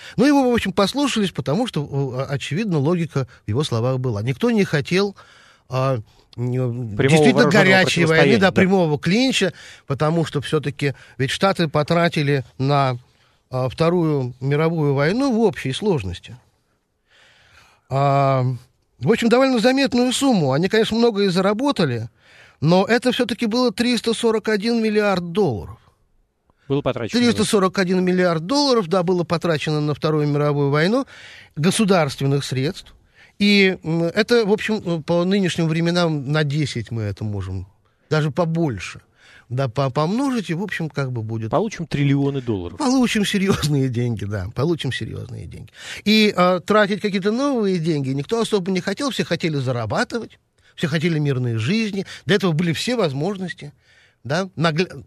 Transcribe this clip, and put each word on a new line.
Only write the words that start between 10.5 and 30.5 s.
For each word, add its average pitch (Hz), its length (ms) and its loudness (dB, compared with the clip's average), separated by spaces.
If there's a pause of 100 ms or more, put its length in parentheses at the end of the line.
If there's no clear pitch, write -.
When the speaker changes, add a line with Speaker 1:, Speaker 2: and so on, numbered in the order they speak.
Speaker 1:
ведь 131 140 -2
Штаты 185 360 0
потратили 147 760 0 (140)
на, 135 400 2 (520)
а, 127 200 -4
Вторую 156 680 0
мировую 147 540 0
войну 202 380 0
в 214 80 0
общей 143 340 0
сложности, 120 640 -4 (1500)
а, 135 560 2 (540)
в 143 120 0
общем, 233 180 2
довольно 254 300 4
заметную 254 520 2
сумму. 196 420 2
Они, 175 160 0
конечно, 220 280 2
много 226 260 2
и 202 60 2
заработали, 185 800 0 (520)
но 180 240 4
это 233 260 2
всё-таки 240 340 -2
было 240 260 0
триста 233 420 0
сорок 220 360 0
один 220 340 0
миллиард 202 480 0
долларов. 131 460 -2 (920)
Speaker 2:
Было 139 140 0
потрачено. 123 380 -2
Speaker 1:
Триста 226 240 2
сорок 190 360 0
один 185 240 0
миллиард 180 420 0
долларов, 247 420 2
да, 180 160 0
было 180 200 0
потрачено 160 580 -2
на 151 120 -2
Вторую 151 340 -2
мировую 143 440 0